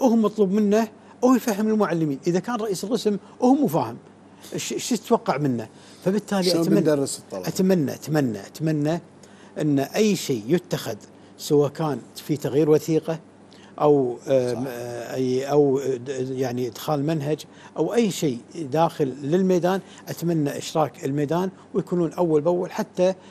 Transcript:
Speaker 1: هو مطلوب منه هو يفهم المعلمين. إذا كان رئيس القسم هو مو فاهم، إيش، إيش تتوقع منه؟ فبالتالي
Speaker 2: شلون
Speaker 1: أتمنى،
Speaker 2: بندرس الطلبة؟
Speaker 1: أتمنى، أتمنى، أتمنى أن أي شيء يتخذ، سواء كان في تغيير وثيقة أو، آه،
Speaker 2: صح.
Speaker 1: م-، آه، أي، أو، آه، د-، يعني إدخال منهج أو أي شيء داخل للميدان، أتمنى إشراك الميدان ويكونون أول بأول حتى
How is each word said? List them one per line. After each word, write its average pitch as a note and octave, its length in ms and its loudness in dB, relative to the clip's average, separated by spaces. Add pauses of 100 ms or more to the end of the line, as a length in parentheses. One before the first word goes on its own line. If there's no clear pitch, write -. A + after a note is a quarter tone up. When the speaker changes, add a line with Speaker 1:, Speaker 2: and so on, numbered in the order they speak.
Speaker 1:
هو A#3 160 4
مطلوب G#3 360 2
منه G#3+ 360 2 (360)
هو B3+ 100 6
يفهم G#3+ 340 0
المعلمين. E3 580 0
إذا F3 120 2
كان A#3+ 180 -4
رئيس G#3 280 -6
القسم G#3 320 0 (260)
هو B3+ 120 6
مو C#4+ 120 2
فاهم، C3 300 -2 (580)
إيش، - 180 -6
إيش - 160 -6
تتوقع G#3+ 480 0
منه؟ A#2+ 320 -2 (360)
فبالتالي G3 380 0
Speaker 2:
شلون F3 200 2
Speaker 1:
أتمنى، E3 180 4
Speaker 2:
بندرس D3 380 0
الطلبة؟ - 300 -10
Speaker 1:
أتمنى، F#3 460 2
أتمنى، C3 460 -2
أتمنى D#3 600 -2 (580)
أن D3 200 2
أي F#3+ 380 2
شيء B2 320 -4
يتخذ، C#3+ 480 -2 (420)
سواء D3 300 2
كان C#3+ 300 -4 (160)
في - 220 -4
تغيير D3 340 2
وثيقة D#3 480 2 (640)
أو، C#3 360 4 (120)
آه، B2+ 240 2
Speaker 2:
صح. A#2 80 -4
Speaker 1:
م-، B2+ 80 -6
آه، A#2+ 460 -10
أي، C3 360 -2
أو، C#3+ 280 4
آه، C3+ 180 -2
د-، B2 120 -10 (220)
يعني B2+ 380 -4
إدخال C#3+ 380 -2
منهج D3+ 380 -2 (320)
أو F3 180 -2
أي A#3 160 2
شيء C3+ 280 -2 (160)
داخل D#3+ 500 0 (180)
للميدان، F3+ 580 2 (280)
أتمنى D3 500 -2
إشراك - 460 -2
الميدان D3 460 -2 (240)
ويكونون F3 380 -2
أول D#3+ 280 2
بأول F3 320 0
حتى F#3 420 0 (160)